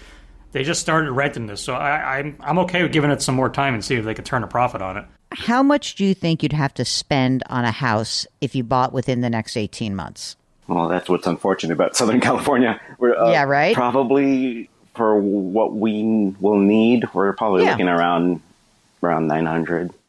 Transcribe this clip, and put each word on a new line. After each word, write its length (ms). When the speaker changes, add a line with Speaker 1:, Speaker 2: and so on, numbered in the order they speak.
Speaker 1:
they 120
just 160
started 320
renting 340
this. 140
So 140
I, 440
I'm, 220
I'm 200
okay 220
with 100
giving 180
it 120
some 140
more 140
time 240
and 100
see 100
if 120
they 80
can 100
turn 180
a 60
profit 340
on 140
it. 80
Speaker 2:
How 300
much 320
do 120
you 80
think 280
you'd 120
have 200
to 120
spend 640
on 160
a 60
house 560
if 160
you 80
bought 300
within 260
the 100
next 280
eighteen 360
months? 420
Speaker 3:
Well, 220
that's 220
what's 160
unfortunate 480
about 220
<laughs> 20
Southern 220
California. 600
We're, 180
uh, 140
Speaker 2:
Yeah, 140
right? 300
Speaker 3:
probably 960
for 260
what 540
we 680
will 180
need, 540
we're 220
probably 300
Speaker 2:
Yeah. 80
Speaker 3:
looking 160
around, 520
around 260
nine 180
hundred. 460